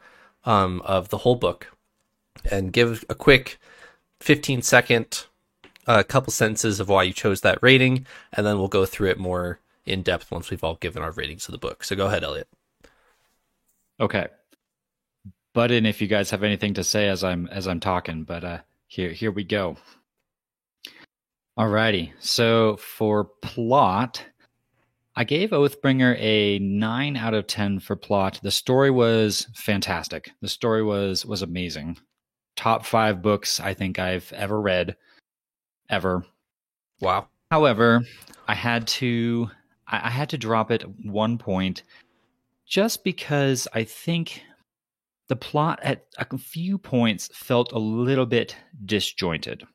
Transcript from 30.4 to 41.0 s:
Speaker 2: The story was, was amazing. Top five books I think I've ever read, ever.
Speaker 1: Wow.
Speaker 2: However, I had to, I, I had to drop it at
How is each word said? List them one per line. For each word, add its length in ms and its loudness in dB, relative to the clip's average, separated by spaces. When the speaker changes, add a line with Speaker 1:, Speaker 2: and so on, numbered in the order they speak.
Speaker 2:
The 60 -8
story 360 0
was, 420 -2
was 160 -6
amazing. 560 -8
Top 300 -2
five 360 0
books 380 -2
I 160 -6
think 240 -6
I've 340 -4
ever 280 -4
read, 360 0
ever. 360 -2
Speaker 1:
Wow. 260 0
Speaker 2:
However, 540 4
I 80 0
had 340 -2
to, 640 -2
I, 180 -4
I 40 -2
had 200 -4
to 80 -6
drop 320 0
it 120 0
at 220 -18